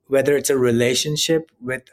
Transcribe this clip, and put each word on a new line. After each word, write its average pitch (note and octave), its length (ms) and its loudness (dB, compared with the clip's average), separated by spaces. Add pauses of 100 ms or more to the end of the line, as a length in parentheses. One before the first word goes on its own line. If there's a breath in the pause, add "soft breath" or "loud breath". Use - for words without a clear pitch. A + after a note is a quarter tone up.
whether C3+ 320 0
it's C3 140 -2
a C#3 60 2
relationship B2+ 1000 0
with B2+ 340 -8